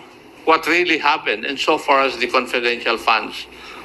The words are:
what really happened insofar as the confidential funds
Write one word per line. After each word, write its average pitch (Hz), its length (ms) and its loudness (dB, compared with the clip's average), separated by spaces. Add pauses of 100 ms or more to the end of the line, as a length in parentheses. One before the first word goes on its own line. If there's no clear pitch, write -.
(480)
what 160 160 4
really 170 320 2
happened 143 480 0
insofar 139 640 2
as 120 80 -2
the 120 160 -2
confidential 120 640 0
funds 110 480 -2 (420)